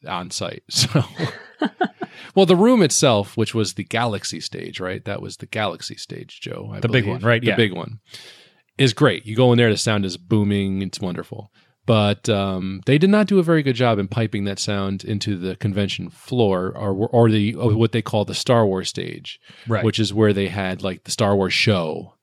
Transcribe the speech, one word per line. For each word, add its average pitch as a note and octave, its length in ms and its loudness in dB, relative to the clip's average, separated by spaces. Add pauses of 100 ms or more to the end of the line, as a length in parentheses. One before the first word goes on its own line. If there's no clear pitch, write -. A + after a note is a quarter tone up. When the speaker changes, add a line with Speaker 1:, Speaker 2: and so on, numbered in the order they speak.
Speaker 1:
on F2+ 240 -8
site. - 360 -8
<laughs> - 40 -16
So, - 320 0 (1300)
well, F#3+ 100 6
the F3+ 100 6
room A3+ 260 6
itself, B2 560 2
which A2+ 160 0
was G#2+ 200 -2
the G#2 100 -8
Galaxy A2 560 -4
stage, E2+ 400 -12
right? F#2 260 -8
That G2+ 160 -8
was - 160 -14
the - 80 -16
Galaxy G2 500 -6
stage, - 460 -16
Joe, G1+ 320 -12
I G2+ 60 -12
Speaker 2:
The A#2 100 -2
big A#2+ 160 2
Speaker 1:
believe. F2+ 160 -4
Speaker 2:
one, G#2 80 0
right? A#2 120 2
Speaker 1:
The A#2+ 80 0
Speaker 2:
Yeah. G2 60 0
Speaker 1:
big G#2+ 180 2
one F2+ 260 -10 (760)
is C3 160 2
great. G#2+ 320 2
You G#2+ 100 -8
go B2 160 6
in A#2+ 60 6
there, A#2 120 4
the G#2 80 2
sound G#2 280 0
is F2+ 120 -6
booming. G2+ 640 0
It's F#2+ 180 -8
wonderful. F#2+ 520 -10 (340)
But, G#2 440 2
um, F#2+ 560 -2
they C3+ 120 4
did F#3 120 4
not G#3 180 4
do G3 120 4
a F3 40 2
very D#3+ 180 2
good C3+ 140 0
job A#2 240 2
in G2 80 -2
piping A2 380 -2
that G2 120 -4
sound G2 460 -4
into G#2 340 -4
the F2+ 200 -6
convention F#2+ 520 -4
floor F#2+ 680 0
or, G2 320 -2
or A#2 220 6
the, G#2 260 2
or G#2+ 200 0
what A2+ 160 2
they A2+ 100 -2
call G#2+ 240 -2
the - 80 -10
Star A#2 320 2
Wars F#2+ 240 0
stage, - 500 -12 (280)
Speaker 2:
Right. A2 160 0
Speaker 1:
which A2 160 0
is G2+ 140 0
where G#2 200 4
they G2 140 0
had, F#2 340 -4
like, F#2 220 -6
the - 80 -10
Star G2+ 240 2
Wars F#2+ 180 2
show. E2+ 680 -2